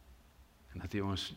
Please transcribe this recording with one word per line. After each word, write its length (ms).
En 60
dat 140
U 60
ons 360